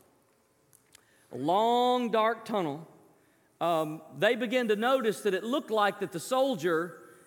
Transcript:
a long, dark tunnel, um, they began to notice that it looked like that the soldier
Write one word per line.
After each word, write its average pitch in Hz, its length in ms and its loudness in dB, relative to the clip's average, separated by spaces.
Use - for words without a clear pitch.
a 123 60 -10
long, 233 720 2
dark 220 340 2
tunnel, 165 420 -2
um, 160 420 0
they 214 160 2
began 240 340 -2
to 214 80 2
notice 233 460 0
that 202 100 0
it 190 120 -2
looked 240 260 -4
like 202 300 0
that 185 120 -6
the 165 80 -6
soldier 180 760 0